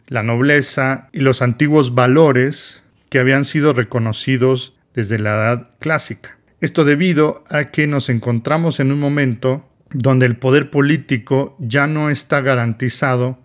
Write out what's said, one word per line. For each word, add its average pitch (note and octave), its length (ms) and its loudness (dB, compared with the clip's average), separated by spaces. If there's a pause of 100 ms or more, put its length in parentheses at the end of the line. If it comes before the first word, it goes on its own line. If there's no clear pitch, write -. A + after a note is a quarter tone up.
la A#2 160 -4
nobleza C3+ 920 0
y - 60 -6
los C3+ 240 2
antiguos C3+ 500 2
valores C3 880 2 (280)
que C3 100 0
habían C3+ 260 2
sido D3 280 0
reconocidos B2 1040 -2 (200)
desde A2 240 -2
la G#2+ 120 -2
Edad A2+ 380 -2 (100)
Clásica. - 580 -6 (240)
Esto D#3 240 0
debido D3+ 640 2
a D3 160 -2
que D3+ 200 -2
nos C#3+ 240 -2
encontramos B2+ 720 -2
en C3+ 120 2
un C#3+ 80 0
momento C#3 720 -2 (220)
donde B2+ 340 2
el A#2+ 120 0
poder C3+ 340 2
político C#3 880 0
ya C#3+ 260 -2
no D3+ 240 -2
está D3 320 -2
garantizado B2+ 1040 -2